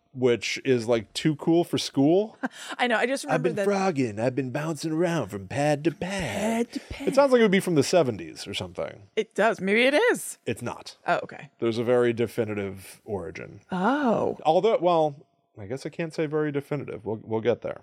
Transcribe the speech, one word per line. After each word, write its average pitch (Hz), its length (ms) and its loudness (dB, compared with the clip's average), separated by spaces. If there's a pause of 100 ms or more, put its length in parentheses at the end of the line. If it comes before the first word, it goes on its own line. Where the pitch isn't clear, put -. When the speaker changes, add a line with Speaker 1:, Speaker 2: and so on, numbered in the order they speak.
(140)
Speaker 1:
which 123 520 0
is, 120 240 2
like, 113 240 0
too 156 240 0
cool 170 260 2
for 143 140 -2
school. 175 600 2 (200)
Speaker 2:
<laughs> - 200 -12
I 247 100 0
know. 233 100 0
I 226 80 2
just 269 180 -2
Speaker 1:
I've 294 60 -10 (100)
Speaker 2:
remember 160 80 0
Speaker 1:
been 165 80 -2
Speaker 2:
that. 196 100 -2
Speaker 1:
frogging. 165 540 0
I've 123 160 0
been 131 160 -2
bouncing 156 400 -4
around 160 380 0
from 98 180 -10
pad 147 380 0
to 165 60 2
pad. 202 800 -4
Speaker 2:
Pad - 40 -20
to 294 80 -8
pad. - 260 -8
Speaker 1:
It - 80 -2
sounds 277 160 6
like 247 80 6
it 226 40 6
would 214 80 6
be 185 100 4
from 180 140 -2
the 139 80 6
seventies 117 640 0
or 101 80 -10
something. 80 500 -8 (120)
Speaker 2:
It 214 200 -4
does. 202 260 2
Maybe 208 220 2
it 269 100 4
is. 359 520 0
Speaker 1:
It's 117 160 -4
not. - 360 -10 (100)
Speaker 2:
Oh, 165 160 0
okay. - 260 -16 (100)
Speaker 1:
There's 113 180 0
a 120 80 -2
very 123 260 4
definitive 104 960 -4
origin. 87 560 -10 (100)
Speaker 2:
Oh. 202 760 0
Speaker 1:
Although, 180 360 4
well, 160 340 4 (420)
I 104 80 -12
guess 120 200 -8
I 165 40 -8
can't 165 240 -6
say 160 120 0
very 151 260 0
definitive. 139 540 -6
We'll, 107 180 -4
we'll 110 160 -2
get 113 220 2
there. - 220 -8